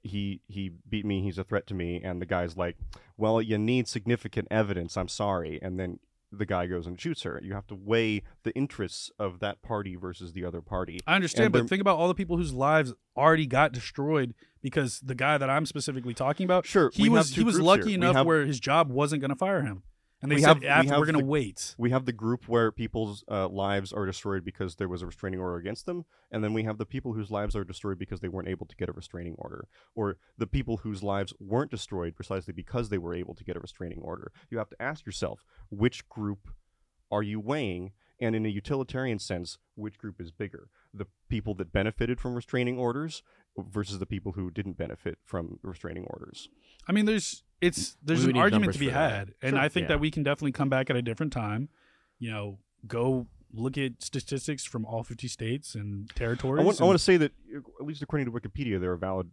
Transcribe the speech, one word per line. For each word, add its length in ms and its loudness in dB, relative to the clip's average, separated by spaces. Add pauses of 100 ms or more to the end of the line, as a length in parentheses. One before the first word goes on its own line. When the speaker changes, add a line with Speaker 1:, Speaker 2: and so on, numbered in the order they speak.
Speaker 1:
"He, 460 -4
he 220 -8 (180)
beat 160 -4
me, 180 0
he's 160 -2
a 60 -4
threat 240 -2
to 60 -6
me," 280 -4
and 180 -4
the 60 -6
guy's 300 -2
like, 200 -2 (400)
"Well, 260 4
you 160 0
need 280 2
significant 640 -2
evidence, 460 0
I'm 120 -2
sorry," 540 -2
and 160 -6
then 200 -4 (340)
the 140 -4
guy 200 -2
goes 220 -4
and 120 -10
shoots 220 -4
her. 220 -6
You 100 -8
have 140 -10
to 80 -12
weigh 460 2 (200)
the 140 -2
interests 540 -4 (100)
of 180 -4
that 240 -6
party 320 -4
versus 380 -10
the 120 -6
other 160 -6
party. 460 -4
Speaker 2:
I 80 4
understand, 320 2
Speaker 1:
And 60 2
Speaker 2:
but 80 6
Speaker 1:
there 80 -2
Speaker 2:
think 120 0
about 160 4
all 120 2
the 60 2
people 240 -2
whose 140 -2
lives 400 2 (240)
already 300 6
got 240 4
destroyed 640 -2 (260)
because 400 -2
the 140 -6
guy 240 2
that 100 2
I'm 160 4
specifically 500 -4
talking 300 0
about, 220 4
Speaker 1:
Sure, 260 6
Speaker 2:
he 120 4
Speaker 1:
we 60 8
Speaker 2:
was, 180 8
Speaker 1:
have 80 -4
Speaker 2:
he 60 2
Speaker 1:
two 40 6
Speaker 2:
was 80 4
Speaker 1:
groups 120 6
Speaker 2:
lucky 160 8
Speaker 1:
here. 80 0
We 40 2
Speaker 2:
enough 220 6
Speaker 1:
have 100 8
Speaker 2:
where 180 6
his 140 0
job 320 4
wasn't 320 2
gonna 140 -2
fire 260 2
him. 220 -6 (380)
And 80 -2
they 60 6
Speaker 1:
we 40 6
Speaker 2:
said, 80 10
Speaker 1:
have, 120 10
we 80 -6
Speaker 2:
"After, 200 6
Speaker 1:
have 120 6
Speaker 2:
we're 60 6
gonna 120 4
Speaker 1:
the 80 4
Speaker 2:
wait." 500 -2
Speaker 1:
we 140 2
have 160 2
the 60 0
group 360 -2
where 240 4
people's, 580 -4
uh, 160 0
lives 460 0
are 140 -2
destroyed 360 -4
because 340 -6
there 120 -2
was 140 -6
a 40 -8
restraining 320 -6
order 180 -4
against 280 -8
them, 220 -6 (240)
and 120 -2
then 120 0
we 80 0
have 160 -4
the 80 -4
people 260 -8
whose 180 -6
lives 240 -2
are 80 -2
destroyed 360 -6
because 220 -8
they 80 -6
weren't 200 -6
able 160 -6
to 100 -20
get 140 -6
a 40 -8
restraining 440 -10
order, 320 -14 (260)
or 220 -2 (220)
the 80 -2
people 320 -2
whose 240 -6
lives 360 -2
weren't 320 -2
destroyed 460 -6
precisely 380 -8
because 340 -6
they 80 -2
were 180 -4
able 200 -8
to 100 -20
get 100 -8
a 60 -8
restraining 400 -12
order. 320 -10 (160)
You 80 -8
have 140 -6
to 100 -18
ask 240 -8
yourself, 400 -8 (240)
which 400 -2
group 400 -8 (600)
are 120 0
you 160 -4
weighing? 540 -4 (280)
And 160 0
in 100 0
a 20 0
utilitarian 680 -2
sense, 400 -6 (160)
which 240 -10
group 240 -12
is 80 -12
bigger? 380 -10 (260)
The 120 -8 (220)
people 280 -2
that 160 -6
benefited 480 0
from 140 -4
restraining 440 0
orders 440 -2 (360)
versus 400 -4
the 80 -4
people 260 -6
who 200 -4
didn't 260 -6
benefit 460 -6
from 380 -6
restraining 420 -10
orders. 440 -14 (400)
Speaker 2:
I 40 0
mean, 140 4
there's, 360 0 (180)
it's, 420 0
Speaker 3:
We 40 -8
Speaker 2:
there's 140 4
Speaker 3:
would 100 6
Speaker 2:
an 40 2
Speaker 3:
need 60 4
Speaker 2:
argument 220 6
Speaker 3:
numbers 140 2
Speaker 2:
to 40 -4
be 60 2
Speaker 3:
for 60 0
that. 180 2
Speaker 2:
had, 320 -6
and 120 0
Speaker 1:
Sure. 40 2
Speaker 2:
I 100 4
think 160 0
Speaker 3:
Yeah. 40 -4
Speaker 2:
that 120 4
we 120 2
can 100 -2
definitely 300 0
come 160 0
back 220 2
at 60 2
a 60 0
different 300 -2
time. 380 -4 (500)
You 100 -6
know, 280 -8 (280)
go 400 0 (260)
look 240 -2
at 240 -4
statistics 640 -6
from 220 -6
all 160 -4
fifty 260 -10
states 460 -6
and 400 -8
territories 480 0
Speaker 1:
I 20 6
want, 160 6
I 40 6
Speaker 2:
and 20 10
Speaker 1:
wanna 140 10
say 160 8
that, 160 4 (200)
uh, 60 -10 (220)
at 60 -6
least 160 -8
according 280 0
to 20 -8
Wikipedia, 480 -2
there 120 0
are 40 -2
valid 360 -2